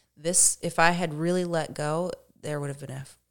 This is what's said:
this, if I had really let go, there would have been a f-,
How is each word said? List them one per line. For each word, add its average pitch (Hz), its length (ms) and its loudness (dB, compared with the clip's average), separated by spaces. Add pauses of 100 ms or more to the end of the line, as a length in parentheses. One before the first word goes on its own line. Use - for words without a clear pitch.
(180)
this, 170 440 2
if 170 180 -2
I 170 120 8
had 170 220 -2
really 175 320 0
let 165 280 -2
go, 151 380 -2 (300)
there 147 180 -6
would 143 100 -6
have 139 100 -10
been 139 120 -12
a - 100 -10
f-, - 160 -18 (140)